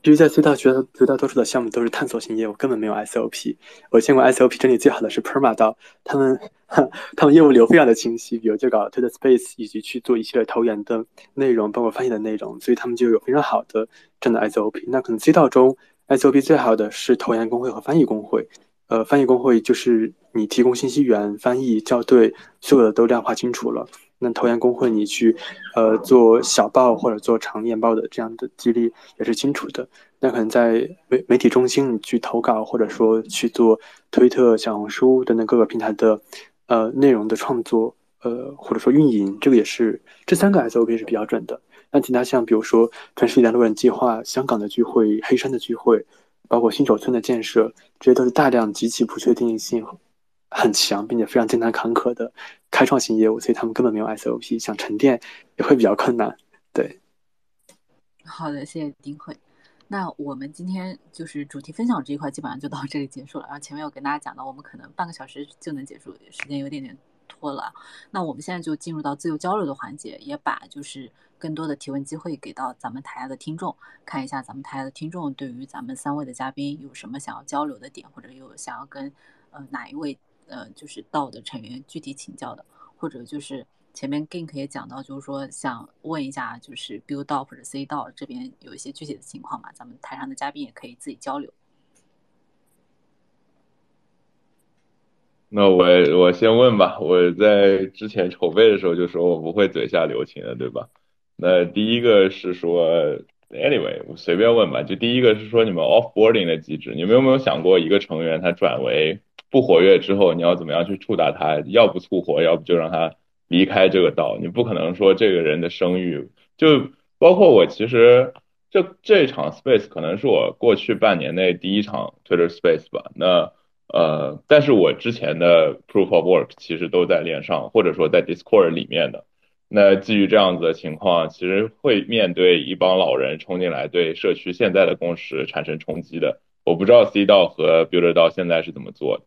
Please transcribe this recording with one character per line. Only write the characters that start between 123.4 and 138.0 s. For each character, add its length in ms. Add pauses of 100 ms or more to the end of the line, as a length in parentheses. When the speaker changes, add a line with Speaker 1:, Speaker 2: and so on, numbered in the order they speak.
Speaker 3:
呃， 580
但 140
是 120
我 200
之 180
前 280
的 500
Proof 220
of 160
Work 320
其 180
实 140
都 160
在 160
链 200
上， 280
或 120
者 120
说 160
在 120
Discord 460
里 200
面 220
的。 140 (480)
那 220
基 220
于 100
这 100
样 220
子 60
的 100
情 220
况， 320
其 120
实 300 (100)
会 220
面 320
对 260
一 140
帮 240
老 160
人 240
冲 220
进 100
来， 160
对 300
社 180
区 180
现 200
在 120
的 120
共 200
识 300
产 180
生 140
冲 240
击 160
的。 220 (240)
我 100
不 100
知 60
道 180
C 160
道 240
和 360
Builder 280